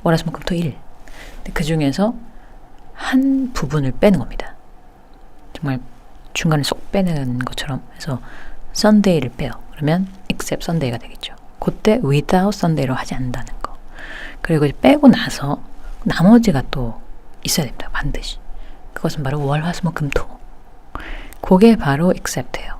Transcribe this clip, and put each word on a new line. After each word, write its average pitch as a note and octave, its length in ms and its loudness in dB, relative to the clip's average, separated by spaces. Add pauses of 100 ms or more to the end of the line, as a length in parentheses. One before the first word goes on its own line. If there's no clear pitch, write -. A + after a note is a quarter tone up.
월, E3+ 100 6
화, D#3+ 40 4
수, E3 80 -4
목, D#3+ 80 -2
금, - 100 -10
토, F3+ 120 -2
일. E3+ 200 -2 (600)
근데 - 160 -8
그 E3 100 0
중에서 D#3+ 500 2 (800)
한 C4+ 600 2
부분을 C#3 460 0
빼는 F#3 200 6
겁니다. - 360 -6 (960)
정말 C3+ 260 -4 (540)
중간에 D#3+ 300 2
쏙 - 280 -4
빼는 D3 480 0
것처럼 B2+ 420 -4 (140)
해서 C3 240 -6 (540)
썬데이를 G3 640 6
빼요. B2+ 140 -4 (200)
그러면 E3+ 360 0 (220)
except - 360 -4
sunday가 C#3+ 320 0
되겠죠. - 380 -12 (240)
그때 G#3+ 440 2
without F3+ 540 4
sunday로 D3 360 2
하지 - 220 -4
않는다는 B2+ 320 -2 (140)
거. - 160 -6 (640)
그리고 D3+ 240 2
이제 C3+ 160 0
빼고 C#4+ 260 8
나서 - 540 0 (420)
나머지가 G3 680 6
또 A#2+ 300 -2 (420)
있어야 - 220 0
됩니다. - 260 -6
반드시. - 460 -2 (560)
그것은 D#3 300 -2
바로 C#3+ 220 -2
월, D3+ 180 0
화, E3+ 100 -2
수, - 100 -4
목, E3 120 -2
금, D3 140 -2
토. - 180 0 (1120)
그게 G#3 340 8
바로 D#3 380 2
except예요. - 680 -4